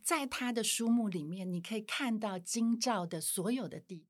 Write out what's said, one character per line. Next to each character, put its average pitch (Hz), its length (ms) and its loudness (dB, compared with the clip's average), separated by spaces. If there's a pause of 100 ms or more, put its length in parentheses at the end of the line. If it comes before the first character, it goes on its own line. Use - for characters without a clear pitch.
在 311 220 2
他 247 260 -2
的 233 100 0
书 226 280 2
目 233 180 4
里 175 160 -2
面， 180 260 -6
你 175 120 -2
可 220 160 -4
以 214 40 -4
看 226 380 0
到 208 180 -2
京 226 400 2
兆 226 280 2
的 165 160 -4
所 185 300 0
有 247 180 -2
的 - 100 -8
地 165 300 -12